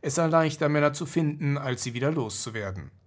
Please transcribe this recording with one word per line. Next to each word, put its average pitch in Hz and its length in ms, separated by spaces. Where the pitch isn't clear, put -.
es 143 140
sei 165 100
leichter, 156 420
Männer 147 240
zu 156 120
finden, 147 540
als 131 240
sie 120 120
wieder 135 180
loszuwerden. 104 800